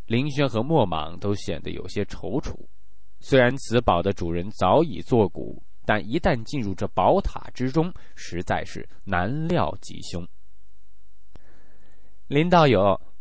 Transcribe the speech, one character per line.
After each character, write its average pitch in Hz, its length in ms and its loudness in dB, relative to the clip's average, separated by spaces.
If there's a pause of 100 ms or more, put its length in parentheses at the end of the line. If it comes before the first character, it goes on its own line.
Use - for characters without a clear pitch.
林 127 260 0
轩 139 160 2
和 113 120 0
莫 139 240 4
莽 80 360 -2
都 101 160 0
显 82 260 -4
得 85 80 -4
有 - 160 -4
些 101 180 -2
踌 - 360 -4
躇。 - 120 -2 (680)
虽 - 180 4
然 123 200 6
此 113 220 2
宝 87 220 4
的 95 100 2
主 85 200 -2
人 87 180 -2
早 107 320 4
已 107 180 -2
作 110 280 4
古， - 340 -6 (220)
但 107 200 0
一 117 140 -2
旦 147 240 2
进 135 180 -4
入 101 140 -2
这 95 140 -2
宝 123 320 4
塔 - 340 -2
之 127 160 -2
中， 160 240 2 (220)
实 - 260 -4
在 87 220 0
是 - 240 -6 (160)
难 101 420 0
料 156 340 2
吉 - 220 -6
凶。 87 240 -4 (2000)
“林 156 240 2
道 170 160 8
友， 101 340 6 (200)